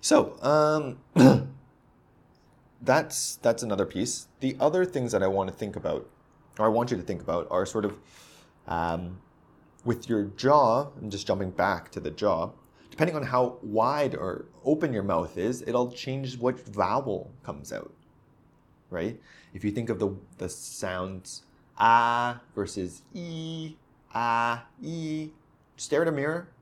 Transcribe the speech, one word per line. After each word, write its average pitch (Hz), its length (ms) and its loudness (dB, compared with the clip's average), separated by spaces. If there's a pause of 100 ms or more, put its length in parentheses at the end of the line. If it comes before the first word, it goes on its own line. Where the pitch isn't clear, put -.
So, - 400 4
um, 151 560 2 (180)
<clears throat> 131 380 8 (1300)
that's, - 560 2
that's 117 260 2
another 101 220 0
piece. - 420 -4 (140)
The 135 180 -2
other 170 240 4
things 135 280 -2
that 98 120 2
I 95 40 2
wanna 98 240 0
think 101 240 -8
about, 78 340 -4 (500)
or 107 60 2
I 113 40 6
want 117 220 2
you 113 60 -2
to 87 60 -6
think 85 180 -6
about, 85 280 -2
are 92 160 0
sort 104 200 -2
of, 98 120 -4 (720)
um, 85 520 -4 (680)
with 120 240 -4
your 107 140 2
jaw, 131 720 4
I'm 107 120 -10
just 98 180 -8
jumping 95 240 -2
back 90 400 0
to - 80 -8
the 85 120 -6
jaw, 87 400 -2 (420)
depending 160 220 0
on 175 80 -4
how 123 400 0
wide 120 500 2
or - 320 -6 (180)
open 151 300 2
your 107 80 -2
mouth 87 340 0
is, 113 280 -2
it'll 123 280 0
change 131 460 -8
what 123 300 -2
vowel 101 640 -2 (100)
comes 71 320 -12
out, 50 180 -10 (1000)
right? 90 280 -6 (320)
If 92 120 -14
you 104 80 0
think 113 180 -4
of 110 80 0
the, 98 180 0 (220)
the 90 100 -8
sounds 92 960 -8 (380)
ah 120 600 4 (140)
versus 95 480 -6 (140)
e, 160 640 -10 (360)
ah, 117 540 0 (120)
e, 156 520 -8 (440)
stare - 280 0
at 165 40 4
a 165 40 0
mirror 151 380 -2 (120)